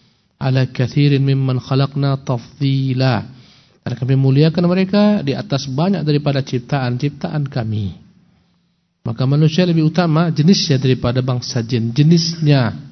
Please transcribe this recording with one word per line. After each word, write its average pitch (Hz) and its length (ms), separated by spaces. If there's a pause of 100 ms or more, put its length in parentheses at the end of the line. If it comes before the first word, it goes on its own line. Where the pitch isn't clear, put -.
(380)
ala 131 320
katsirin 139 560
mimman 135 320
khalaqna 139 640
tafdila." 131 1040 (560)
Dan 123 140
kami 131 180
muliakan 151 560
mereka 202 540
di 139 100
atas 131 320
banyak 151 400
daripada 143 400
ciptaan-ciptaan 139 1040
kami. 107 460 (1040)
Maka 117 240
manusia 156 400
lebih 165 240
utama 165 400
jenisnya 156 480
daripada 127 480
bangsa 123 400
jin, 117 240
jenisnya. 147 880 (160)